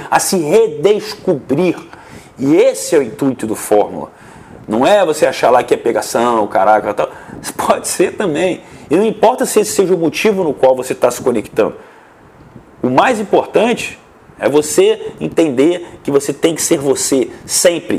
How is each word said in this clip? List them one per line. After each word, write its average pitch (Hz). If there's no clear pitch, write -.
A 151
se -
redescobrir. 170
E 139
esse 247
é -
o 143
intuito 123
do 107
Fórmula. 92
Não 120
é 196
você 156
achar 131
lá 120
que 127
é -
pegação, 117
caraca, 104
tal. 139
Pode -
ser -
também. 185
E 143
não 202
importa 226
se 214
esse 202
seja 190
o 175
motivo 190
no 151
qual 131
você 127
tá 127
se -
conectando. 110
O 127
mais 208
importante 190
é 98
você 156
entender 156
que -
você 139
tem 160
que 160
ser 165
você 135
sempre. -